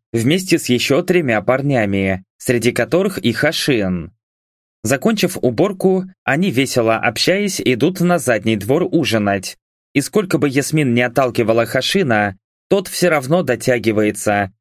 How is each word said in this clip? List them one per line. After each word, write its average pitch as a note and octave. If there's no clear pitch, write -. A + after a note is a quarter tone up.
вместе E3
с -
еще B2
тремя D3+
парнями, G#2+
среди A#2+
которых E3+
и A#2+
Хашин. G2+
Закончив E3
уборку, F#3
они, E3
весело A#2
общаясь, A#2+
идут B2+
на F3
задний A2
двор B2+
ужинать. G#2
И C#3+
сколько F#3
бы D3
Ясмин C#3
не A#2+
отталкивала A#2
Хашина, A#2
тот F#3+
все -
равно D#3
дотягивается G#2+